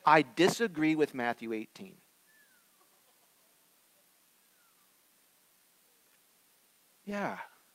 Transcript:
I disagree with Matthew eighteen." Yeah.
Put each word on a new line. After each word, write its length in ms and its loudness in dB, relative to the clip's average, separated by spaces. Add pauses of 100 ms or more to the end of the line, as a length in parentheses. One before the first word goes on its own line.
I 180 6
disagree 760 0
with 180 0
Matthew 380 -6
eighteen." 480 -12 (4000)
Yeah. 340 -6 (360)